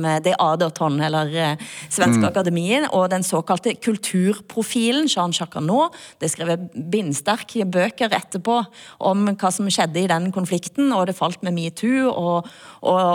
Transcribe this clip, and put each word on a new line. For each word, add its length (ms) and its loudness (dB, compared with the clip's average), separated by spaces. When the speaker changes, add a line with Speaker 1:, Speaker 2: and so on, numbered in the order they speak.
Speaker 1:
eh, 140 2
det 180 2
Aderton, 640 0
eller, 320 0
eh, 220 0
Svenske 320 4
Speaker 2:
Mm. 80 2
Speaker 1:
Akademien, 640 0
og 180 2
den 140 0
såkalte 580 0
kulturprofilen, 1300 0
Jean-Jacques 480 -2
Arnault. 380 2
Det 100 -2
er 60 -4
skrevet 320 -2
bindsterke 720 -2
bøker 440 0
etterpå 500 -2
om 260 2
hva 160 0
som 160 -2
skjedde 360 0
i 40 2
den 240 0
konflikten, 640 0
og 140 2
det 80 -4
falt 260 -4
med 140 -2
metoo, 560 0
og, 340 0
og, 180 4